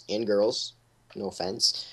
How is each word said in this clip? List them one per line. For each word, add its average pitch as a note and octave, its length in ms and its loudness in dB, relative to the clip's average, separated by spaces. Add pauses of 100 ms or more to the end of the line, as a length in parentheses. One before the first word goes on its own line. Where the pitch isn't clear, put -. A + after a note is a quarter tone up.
and G#2+ 200 0
girls, G#2 460 2 (420)
no G2+ 140 -6
offense, - 640 -2